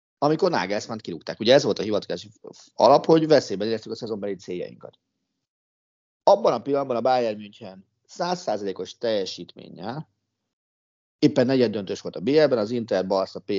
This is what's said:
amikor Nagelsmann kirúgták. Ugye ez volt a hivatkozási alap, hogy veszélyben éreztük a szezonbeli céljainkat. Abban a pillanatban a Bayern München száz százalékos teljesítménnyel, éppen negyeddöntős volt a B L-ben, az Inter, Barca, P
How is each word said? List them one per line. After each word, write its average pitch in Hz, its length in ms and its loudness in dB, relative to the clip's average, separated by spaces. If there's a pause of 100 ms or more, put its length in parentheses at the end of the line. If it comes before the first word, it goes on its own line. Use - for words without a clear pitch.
(180)
amikor 156 320 2
Nagelsmann 107 480 -4
kirúgták. - 420 -10
Ugye 113 140 4
ez 143 80 6
volt 104 160 -2
a 92 40 -4
hivatkozási 101 460 -4 (460)
alap, 139 300 8
hogy 160 220 4
veszélyben 113 420 2
éreztük 110 240 -6
a 110 40 -10
szezonbeli 104 400 -8
céljainkat. - 600 -12 (1200)
Abban 202 300 4
a 117 100 -4
pillanatban 135 340 -2
a 117 40 0
Bayern 120 380 0
München 101 480 -18 (200)
száz 180 340 -6
százalékos 98 580 -6
teljesítménnyel, 104 1120 -8 (1120)
éppen 143 280 2
negyeddöntős 110 540 0
volt - 160 -12
a 76 40 -10
B 95 80 -4
L-ben, 143 300 4
az 107 120 -2
Inter, 107 360 -2
Barca, 95 340 -2
P - 180 -14